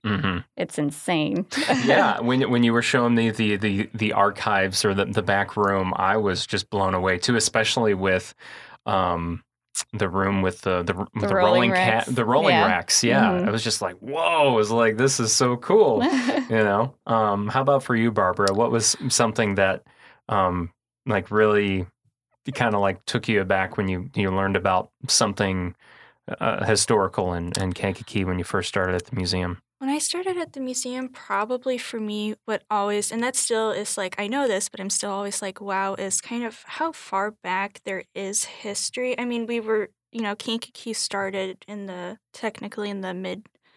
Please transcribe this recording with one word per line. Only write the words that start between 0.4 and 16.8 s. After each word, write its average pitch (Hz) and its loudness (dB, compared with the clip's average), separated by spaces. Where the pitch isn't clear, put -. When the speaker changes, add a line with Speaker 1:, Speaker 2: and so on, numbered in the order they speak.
Speaker 2:
It's - -6
insane. 156 -2
<laughs> 254 0
Speaker 1:
Yeah, 180 4
when, 127 2
when 120 4
you 117 6
were 117 4
showing 120 4
me 113 4
the, 104 0
the, 101 0
the 107 0
archives 101 2
or 101 4
the, 98 2
the 98 -2
back 98 0
room, 98 2
I 95 2
was 101 0
just - -4
blown 95 0
away 92 0
too, 123 0
especially 110 2
with, 95 0
um, 87 -2
the 104 -2
room 95 0
with 92 -2
the, 90 0
the, 90 0
Speaker 2:
The 98 -4
Speaker 1:
the 202 0
rolling 180 4
Speaker 2:
rolling - -
Speaker 1:
ca-, - 2
Speaker 2:
racks. 117 2
Speaker 1:
the 123 0
rolling 147 4
Speaker 2:
Yeah. 165 4
Speaker 1:
racks. 87 2
Yeah, 113 4
Speaker 2:
Mm-hmm. 92 0
Speaker 1:
I - 2
was 110 0
just 110 -2
like, 90 -4
"Whoa!" 147 2
I - 4
was 107 4
like, 113 4
"This 135 2
is 113 2
so 123 2
cool," 170 4
Speaker 2:
<laughs> - -
Speaker 1:
you 254 0
know. 110 2